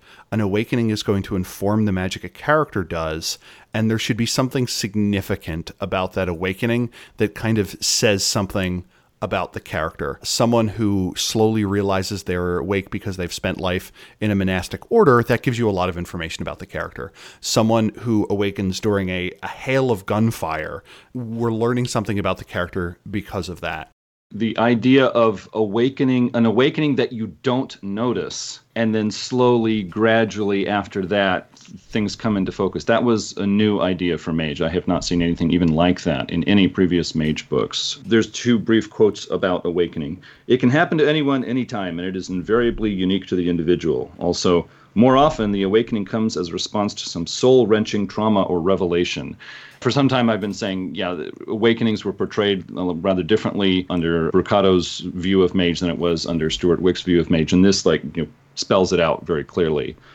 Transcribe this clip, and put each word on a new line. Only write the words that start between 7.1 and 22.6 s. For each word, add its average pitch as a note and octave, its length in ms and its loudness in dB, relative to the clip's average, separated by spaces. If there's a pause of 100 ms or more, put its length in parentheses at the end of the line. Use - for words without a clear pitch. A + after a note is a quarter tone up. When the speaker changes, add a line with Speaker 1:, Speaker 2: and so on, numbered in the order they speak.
Speaker 1:
that G#2+ 160 0
kind A2+ 240 -2
of F#2+ 240 -2
says G#2 420 0
something F#2 640 -2 (380)
about F#2 300 -4
the - 60 -8
character. D#2 640 -6
Someone A#2 440 2
who G2+ 480 0
slowly A2 480 0
realizes G2 600 -2
they're F2+ 340 -2
awake F#2 320 -2
because F#2+ 280 -8
they've F2 140 -6
spent - 280 -6
life F#2 320 -4 (280)
in G#2+ 120 0
a G2+ 40 2
monastic F#2+ 560 -2
order, D#3 300 6
that A#2 220 0
gives A#2+ 160 -2
you A2+ 100 2
a - 20 0
lot F2+ 180 0
of E2+ 60 -6
information E2+ 460 -8
about D#2 160 -8
the F#2 80 -14
character. - 480 -10 (260)
Someone A2+ 500 2 (100)
who G#2+ 320 0
awakens G2 480 -2
during G2 300 0
a, F2+ 200 -4 (140)
a F2+ 40 -8
hail C3 440 0
of F#2+ 160 -4
gunfire, D#2+ 760 -2 (300)
we're A#2 400 -4
learning B2 320 0
something A2 320 -2
about F#2 220 -2
the - 40 -12
character F2+ 540 -6 (140)